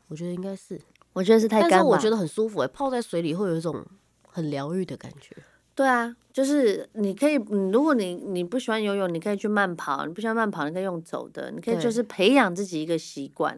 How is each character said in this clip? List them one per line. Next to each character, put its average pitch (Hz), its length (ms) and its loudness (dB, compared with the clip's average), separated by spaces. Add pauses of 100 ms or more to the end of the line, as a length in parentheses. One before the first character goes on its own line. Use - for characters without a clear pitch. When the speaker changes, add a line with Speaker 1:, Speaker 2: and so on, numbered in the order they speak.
Speaker 1:
我 156 80 -12
觉 165 80 -10
得 175 80 -6
应 180 80 -8
该 196 160 -8
是。 - 240 -14 (320)
Speaker 2:
我 185 100 -2
觉 202 120 8
得 226 40 8
是 220 80 4
太 220 140 4
干 339 80 6
吧。 185 80 8
Speaker 1:
但 185 40 8
是 302 60 4
我 214 120 6
觉 214 100 2
得 226 80 4
很 190 100 -2
舒 214 220 -2
服 202 120 -4
欸， - 80 0
泡 277 220 -4
在 240 120 -2
水 170 180 -4
里 160 140 -2
会 196 140 -2
有 165 80 0
一 165 40 -4
种 151 240 -6 (420)
很 156 240 -6
疗 143 240 -6
愈 190 80 -2
的 156 140 -10
感 - 240 -16
觉。 - 160 -20 (380)
Speaker 2:
对 269 120 2
啊， 240 280 2 (180)
就 269 120 0
是 269 500 2
你 202 200 0
可 277 160 2
以， 302 60 4 (140)
嗯， 196 200 0
如 233 120 4
果 311 120 4
你， 185 200 0
你 180 280 -6
不 175 160 -4
喜 247 120 -4
欢 220 120 0
游 202 120 0
泳， 190 180 -2
你 165 80 -4
可 208 120 -4
以 202 40 -2
去 196 100 -6
慢 202 300 0
跑， 147 280 -4
你 151 80 -8
不 196 80 -12
喜 220 60 -4
欢 226 80 0
慢 226 160 0
跑， 151 180 -4
你 160 60 -6
可 185 60 -4
以 - 20 -4
用 180 200 -4
走 127 260 -10
的， 135 220 -12
你 147 100 -12
可 202 100 -6
以 - 100 0
就 240 100 0
是 226 120 0
培 220 320 2
养 214 200 4
自 196 100 -4
己 165 180 -6
一 156 40 -6
个 165 120 0
习 139 300 -10
惯。 143 300 -4